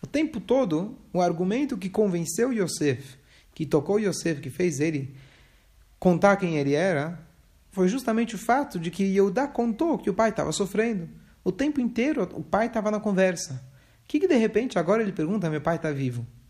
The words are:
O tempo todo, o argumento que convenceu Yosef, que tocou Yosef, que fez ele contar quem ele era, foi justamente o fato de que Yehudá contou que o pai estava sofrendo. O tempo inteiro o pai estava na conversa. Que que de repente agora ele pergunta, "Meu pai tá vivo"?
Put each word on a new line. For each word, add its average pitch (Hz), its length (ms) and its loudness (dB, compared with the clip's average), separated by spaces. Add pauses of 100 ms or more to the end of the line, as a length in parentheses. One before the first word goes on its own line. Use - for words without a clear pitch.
O - 60 -12
tempo 302 320 -2
todo, 208 580 0 (140)
o 175 80 -2
argumento 185 580 0
que 185 120 -6
convenceu 202 640 0
Yosef, 151 640 -2 (360)
que 160 120 -6
tocou 165 340 2
Yosef, 170 400 -2
que 135 100 -10
fez 156 300 -2
ele 147 340 -2 (880)
contar 185 380 6
quem 175 180 -2
ele 139 180 2
era, 165 460 0 (500)
foi 185 200 2
justamente 233 440 0
o 196 40 -8
fato 247 420 0
de 165 120 -4
que 196 120 -2
Yehudá 196 420 2
contou 240 520 0
que - 120 -4
o 190 40 -2
pai 226 160 2
estava 160 240 -2
sofrendo. 202 560 -2 (340)
O 185 80 0
tempo 285 300 0
inteiro 247 420 0 (100)
o - 80 -10
pai 202 260 0
estava 214 220 -2
na 214 120 -2
conversa. 185 600 0 (460)
Que 302 140 0
que 381 60 2
de 330 100 6
repente 220 420 2
agora 196 240 2
ele 196 80 -2
pergunta, 175 380 -2
"Meu 151 100 -2
pai 165 180 0
tá 160 140 -4
vivo"? 127 340 -4 (240)